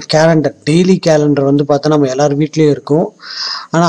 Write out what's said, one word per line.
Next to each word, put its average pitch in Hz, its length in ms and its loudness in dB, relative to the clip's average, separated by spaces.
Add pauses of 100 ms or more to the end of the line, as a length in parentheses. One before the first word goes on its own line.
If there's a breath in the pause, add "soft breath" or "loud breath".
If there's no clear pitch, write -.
கேலண்டர், 156 460 2 (100)
டெய்லி 180 340 2
கேலண்டர் 147 460 0
வந்து 143 200 2
பார்த்தா 143 240 -2
நம்ம 147 180 2
எல்லார் 139 300 -2
வீட்லயும் 151 360 0
இருக்கும். 151 340 -2 (640 loud breath)
ஆனா 170 180 0